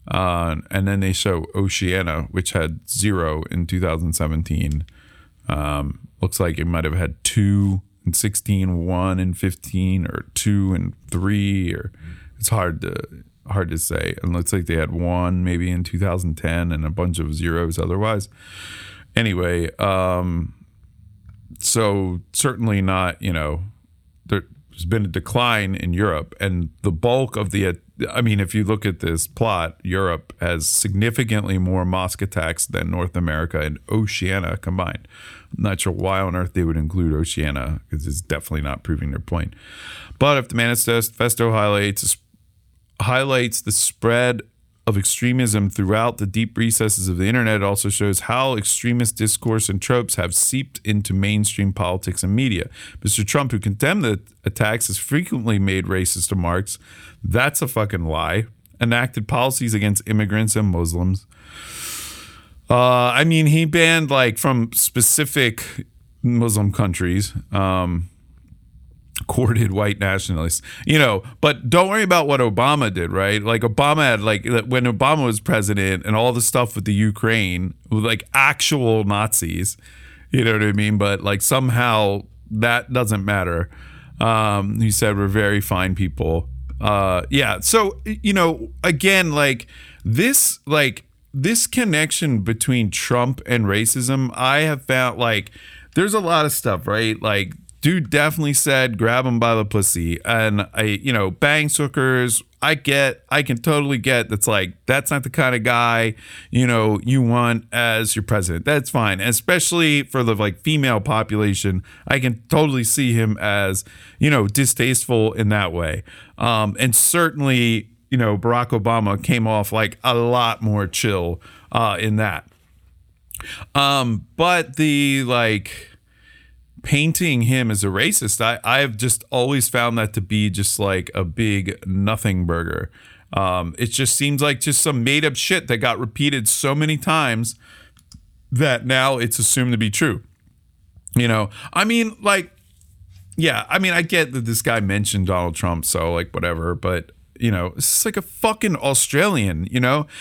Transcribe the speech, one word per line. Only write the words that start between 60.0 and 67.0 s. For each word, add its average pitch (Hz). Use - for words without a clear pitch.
immigrants 107
and 107
Muslims. 87
Uh, 123
I 135
mean, 160
he 160
banned, 165
like, 127
from 123
specific -
Muslim 117
countries, 92